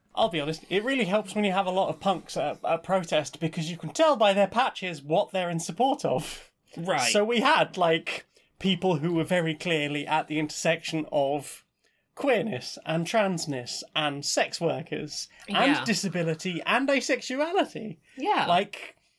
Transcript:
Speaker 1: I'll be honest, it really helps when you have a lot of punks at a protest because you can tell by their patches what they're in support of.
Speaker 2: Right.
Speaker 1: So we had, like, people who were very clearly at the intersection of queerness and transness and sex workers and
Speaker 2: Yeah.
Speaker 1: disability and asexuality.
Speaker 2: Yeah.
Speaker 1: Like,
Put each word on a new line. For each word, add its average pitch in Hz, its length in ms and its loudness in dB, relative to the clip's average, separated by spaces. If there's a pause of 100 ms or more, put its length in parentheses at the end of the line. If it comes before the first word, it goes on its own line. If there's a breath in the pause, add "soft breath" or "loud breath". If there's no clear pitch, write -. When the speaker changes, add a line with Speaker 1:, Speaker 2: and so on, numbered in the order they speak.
(160)
Speaker 1:
I'll - 140 4
be 165 120 -4
honest, 156 300 -6
it 196 120 2
really 262 220 0
helps 202 300 0
when 214 80 2
you 202 80 2
have 185 160 0
a 185 40 0
lot 185 180 2
of 156 100 -6
punks - 360 0
at 143 280 -2
a 165 160 0
protest 170 600 -2
because 160 300 -4
you 170 80 -8
can 156 140 -8
tell 311 240 4
by 208 180 6
their 196 140 4
patches 190 560 -2
what 160 300 0
they're 180 180 -2
in 170 80 0
support 254 440 0
of. - 460 -4 (260)
Speaker 2:
Right. 156 360 0
Speaker 1:
So 208 120 4
we 226 180 2
had, 196 360 2
like, 165 480 0 (320 soft breath)
people 185 380 2
who 160 180 0
were 160 120 2
very 165 280 0
clearly 147 540 -2
at 156 220 0
the 156 100 -2
intersection 160 720 -2
of 143 520 -2 (520)
queerness 214 720 0
and 165 200 -2
transness 165 760 -2 (100)
and 143 320 -4
sex - 360 -2
workers 151 680 -4 (220 loud breath)
and 208 240 4
Speaker 2:
Yeah. 131 100 2
Speaker 1:
disability 165 840 -2
and 247 220 2
asexuality. 277 1080 -2 (200 soft breath)
Speaker 2:
Yeah. 294 300 2
Speaker 1:
Like, 185 480 0 (240)